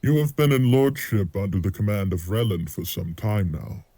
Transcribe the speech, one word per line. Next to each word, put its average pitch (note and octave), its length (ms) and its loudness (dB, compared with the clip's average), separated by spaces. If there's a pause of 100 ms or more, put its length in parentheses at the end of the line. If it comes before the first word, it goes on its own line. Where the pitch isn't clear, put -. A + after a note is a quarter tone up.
You D3 160 4
have D3+ 180 0
been D3 160 4
in B2+ 180 4
lordship C3 640 2
under G2 240 -2
the F#2+ 120 0
command G2+ 420 -2
of E2+ 180 -4
Reland G2 400 -2
for - 140 -8
some E2+ 300 -6
time G#2 360 -2
now. D2 340 -8 (140)